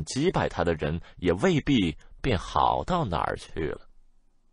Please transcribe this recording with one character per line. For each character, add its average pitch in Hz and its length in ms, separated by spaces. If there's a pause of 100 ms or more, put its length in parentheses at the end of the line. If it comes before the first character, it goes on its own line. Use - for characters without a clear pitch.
击 151 240
败 120 180
他 - 160
的 85 120
人 78 260 (160)
也 87 160
未 147 280
必 101 360 (240)
便 123 160
好 64 460
到 175 200
哪 87 180
儿 - 160
去 - 320
了。” - 200 (640)